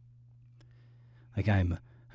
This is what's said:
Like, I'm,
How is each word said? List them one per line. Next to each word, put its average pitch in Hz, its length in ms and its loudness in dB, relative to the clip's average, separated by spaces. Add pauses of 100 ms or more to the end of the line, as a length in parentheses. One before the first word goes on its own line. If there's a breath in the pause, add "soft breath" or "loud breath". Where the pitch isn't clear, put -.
(1400 soft breath)
Like, 95 100 -2
I'm, 92 300 2 (380 soft breath)